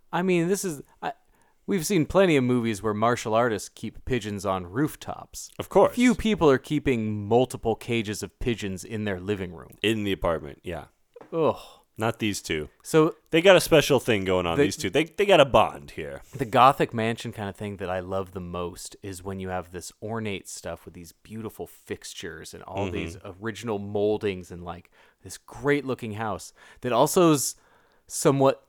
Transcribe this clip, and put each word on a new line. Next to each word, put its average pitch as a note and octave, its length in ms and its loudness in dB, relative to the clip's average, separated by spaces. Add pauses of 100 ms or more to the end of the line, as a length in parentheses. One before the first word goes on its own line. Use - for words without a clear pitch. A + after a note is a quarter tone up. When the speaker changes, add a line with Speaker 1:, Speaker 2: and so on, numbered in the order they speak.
(120)
Speaker 1:
I E3+ 100 -2
mean, F3 260 2
this G3 160 -2
is, D3+ 180 -6 (180)
I, - 120 -6 (520)
we've F#3 220 -2
seen E3 200 2
plenty F#3 300 4
of C3 60 4
movies A#2 400 0
where G#2+ 100 -2
martial A2+ 420 0
artists A2+ 340 0
keep - 360 -14
pigeons G#2 400 -4
on F#2+ 220 -4
rooftops. - 840 -8 (100)
Speaker 2:
Of - 100 -10
course. - 260 4
Speaker 1:
Few A#3+ 220 4
people E3+ 340 4
are B2+ 80 6
keeping A2 680 -2
multiple A#2 480 2
cages G#2+ 480 -4
of - 160 -12
pigeons G2+ 440 -4
in G#2+ 200 -8
their F#2+ 160 -4
living F#2 340 -6
room. - 260 -20
Speaker 2:
In G#2+ 220 2
the G2+ 100 0
apartment, D#2+ 520 -2
yeah. D#2 220 -10 (460)
Speaker 1:
Ugh. D#3 240 2 (400)
Speaker 2:
Not A2 220 -2
these G#2 240 -4
two. D#2 280 -4 (120)
Speaker 1:
So D#3+ 320 2 (160)
Speaker 2:
they E3 100 2
got F#3 140 8
a E3 60 8
special C#3+ 400 4
thing G#2 240 0
going F#2 220 2
on, E2+ 120 0
Speaker 1:
the C#3+ 60 4
Speaker 2:
these G3 120 -2
two. G2 140 -4
They, D3+ 140 2
they G3+ 200 -4
got G3 140 6
a C#3+ 60 10
bond D#2 480 2
here. C#2+ 300 -10 (140)
Speaker 1:
The C#3 80 -4
Gothic B2+ 480 4
mansion A2+ 380 -4
kind G#2 180 -10
of F#2+ 60 -8
thing G#2 220 -10
that F#2+ 120 -8
I F#2 120 -4
love F#2 320 -6
the F#2+ 80 -10
most F2 600 -10
is F#2 220 -14
when G2 160 -10
you F#2+ 120 -8
have F2+ 200 -8
this F2+ 220 -14 (100)
ornate G#2+ 460 -8
stuff - 360 -12
with E2+ 100 -18
these F2 180 -18
beautiful G#2+ 560 -14
fixtures - 840 -14
and F2 120 -18
all G2 220 -6
Speaker 2:
Mm-hmm. F2+ 100 -6
Speaker 1:
these E2 200 -8 (240)
original A2 380 -6
moldings G2+ 720 -2
and, F2 140 -14
like, F2 260 -14 (320)
this - 160 -18
great C#3 460 -2
looking B2+ 300 -6
house G#2+ 380 -8 (280)
that B2 120 -4
also D#3 380 6
is C#3+ 240 2 (540)
somewhat C3+ 600 2